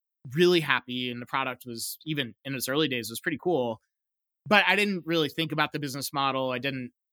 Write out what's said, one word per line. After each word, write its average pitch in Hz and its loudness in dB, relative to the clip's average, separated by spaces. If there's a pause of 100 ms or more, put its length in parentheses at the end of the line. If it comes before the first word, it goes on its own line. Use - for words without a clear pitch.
(340)
really 175 6
happy, 127 0
and 120 -8
the 120 -14
product 131 -4
was, 117 -10
even 143 -4
in 135 -6
its 123 -4
early 151 2
days, 117 -4
was 117 -8
pretty 156 -4
cool. 127 -2 (680)
But 202 6
I 185 4
didn't 202 0
really 160 2
think 160 -4
about 151 0
the 147 -6
business 139 -6
model. 135 0
I 127 -4
didn't 131 -6 (220)